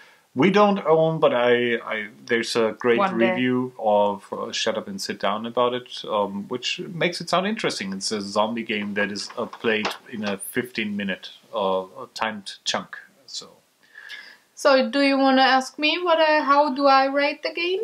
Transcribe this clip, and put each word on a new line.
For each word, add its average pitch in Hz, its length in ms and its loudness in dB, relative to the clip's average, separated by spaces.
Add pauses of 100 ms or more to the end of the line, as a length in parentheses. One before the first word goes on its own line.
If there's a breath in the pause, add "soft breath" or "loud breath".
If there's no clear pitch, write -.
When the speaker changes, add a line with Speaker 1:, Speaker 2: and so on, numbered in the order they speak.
(340 soft breath)
Speaker 1:
we 151 160 4
don't 202 360 4
own, 160 320 4
but 143 140 4
I, 120 440 2
I, 110 320 -6 (180)
there's 117 300 0
a 110 220 2
great 120 200 2
Speaker 2:
One 185 200 0
day. 113 120 4
Speaker 1:
review 127 480 0
of, 101 520 2
uh, 107 220 -8
Shut 110 240 -2
Up 104 100 -6
and 98 140 -10
Sit 101 180 -8
Down 107 280 -4
about 120 260 0
it, 123 360 -10
um, 101 400 -2
which - 320 -6
makes 175 420 -4
it 175 80 -12
sound 185 160 0
interesting. 139 480 -4
It's 98 180 -6
a - 80 -4
zombie 107 440 -2
game 104 300 -6
that 101 160 -2
is, 101 280 -10
uh, 110 80 -4
played 107 420 -2 (240)
in 107 120 -8
a 101 120 -4
fifteen 110 580 -6
minute, 98 360 -6 (240)
uh, 95 300 -2 (280)
timed 110 520 -8
chunk. - 340 -6 (260)
So. - 240 -14 (1040 loud breath)
Speaker 2:
So, 262 360 4
do 277 120 0
you 277 140 4
wanna 269 260 4
ask 262 360 0
me 302 240 0
what 339 160 2
I, 302 220 4
how 285 340 2
do 285 140 0
I 269 160 6
rate 285 400 -2
the 320 80 -4
game? 349 320 -2